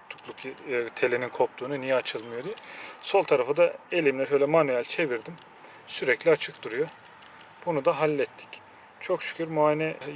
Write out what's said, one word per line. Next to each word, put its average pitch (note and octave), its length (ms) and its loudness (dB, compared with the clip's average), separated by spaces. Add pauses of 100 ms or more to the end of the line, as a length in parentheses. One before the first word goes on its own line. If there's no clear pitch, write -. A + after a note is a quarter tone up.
Tutukluk, - 360 -16 (220)
e, A#2+ 280 -2
telinin B2 340 2
koptuğunu, C3 520 -2
niye C3 140 0
açılmıyor A#2 480 -4
diye. G3 120 -10 (460)
Sol G3 220 4
tarafı C#3 340 2
da E3+ 160 4 (180)
elimle C3+ 340 2
şöyle C#3 200 2
manuel C#3+ 380 2
çevirdim. B2+ 500 -4 (540)
Sürekli C#3+ 440 2
açık - 320 -2
duruyor. B2+ 240 -4 (800)
Bunu D3+ 200 0
da D#3 140 2
hallettik. D3 640 -2 (380)
Çok - 240 -4
şükür - 240 -6
muayene D#3 480 2 (200)